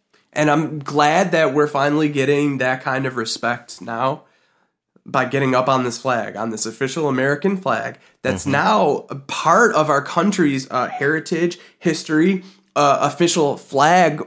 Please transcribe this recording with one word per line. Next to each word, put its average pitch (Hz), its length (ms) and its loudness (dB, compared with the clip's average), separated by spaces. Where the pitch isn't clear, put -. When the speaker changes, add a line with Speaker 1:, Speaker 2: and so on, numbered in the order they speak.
Speaker 1:
And 151 180 2
I'm 151 280 0
glad 151 520 2
that 160 240 2
we're 147 120 2
finally 147 420 0
getting 143 500 0
that 131 240 -2
kind 135 220 -2
of 127 100 -6
respect 120 680 -6
now 120 420 -4
by 131 200 -2
getting 131 300 0
up 131 120 2
on 131 160 2
this 123 140 -4
flag, 113 380 -4
on 113 160 -6
this 110 140 -6
official 135 440 -4
American 143 480 0
flag 120 400 -4
that's 110 220 -2
Speaker 2:
Mm-hmm. - 80 -2
Speaker 1:
now 175 580 2
a 143 60 -10
part 170 580 2
of 151 160 2
our 143 120 2
country's, 151 680 0
uh, 123 200 -2
heritage, 160 680 -2
history, 165 640 0
uh, 143 260 4
official 147 560 0
flag, 151 680 2